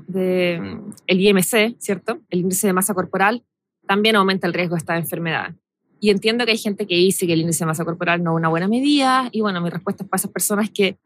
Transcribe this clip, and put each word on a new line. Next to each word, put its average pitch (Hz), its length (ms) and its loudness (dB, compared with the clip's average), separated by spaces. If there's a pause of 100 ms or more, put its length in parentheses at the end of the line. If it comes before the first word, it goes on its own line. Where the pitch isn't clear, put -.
de, 180 720 -2 (280)
el 190 140 -2
I 196 80 4
M 196 140 4
C, 220 360 0
¿cierto? - 500 -6
El 180 120 -2
índice 185 260 -2
de 190 60 2
masa 185 200 0
corporal, 190 500 0 (440)
también 214 300 2
aumenta 190 300 2
el 170 60 0
riesgo 170 220 -2
de 170 60 -2
esta 165 180 -4
enfermedad. 156 560 -6 (480)
Y 208 60 4
entiendo 220 380 2
que 226 60 2
hay 220 60 0
gente 202 280 -6
que 175 80 -4
dice 185 320 4
que 170 80 2
el 160 80 2
índice 165 220 -2
de - 20 0
masa 160 180 -2
corporal 170 380 -2
no 165 100 0
es 165 40 2
una 165 120 0
buena 170 200 0
medida, 262 640 2
y 220 100 -2
bueno, 190 180 -2
mi 170 80 -2
respuesta 180 340 -6
es 196 60 -10
para 190 100 -2
esas 196 120 -6
personas 208 400 -2
que 190 360 0